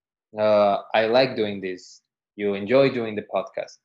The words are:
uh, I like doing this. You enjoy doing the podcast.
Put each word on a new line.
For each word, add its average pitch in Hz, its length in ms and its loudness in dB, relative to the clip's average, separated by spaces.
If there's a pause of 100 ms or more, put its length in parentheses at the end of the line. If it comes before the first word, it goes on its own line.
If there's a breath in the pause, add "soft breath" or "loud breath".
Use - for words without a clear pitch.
(340)
uh, 104 480 2 (100)
I 113 140 2
like 123 320 2
doing 101 240 -4
this. 92 400 -12 (320)
You 101 240 -4
enjoy 127 320 2
doing 113 240 -6
the 104 80 -6
podcast. - 640 -8